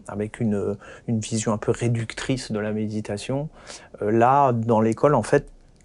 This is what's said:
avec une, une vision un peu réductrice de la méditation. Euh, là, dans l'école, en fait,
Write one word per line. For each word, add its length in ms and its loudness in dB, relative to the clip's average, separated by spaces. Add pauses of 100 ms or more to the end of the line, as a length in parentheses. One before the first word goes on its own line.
avec 320 -6
une, 360 0 (320)
une 120 0
vision 340 -2
un 40 0
peu 140 0
réductrice 800 -4
de 80 -2
la 140 -4
méditation. 760 -6 (540)
Euh, 100 0
là, 420 6
dans 280 2
l'école, 320 4
en 100 2
fait, 280 0 (340)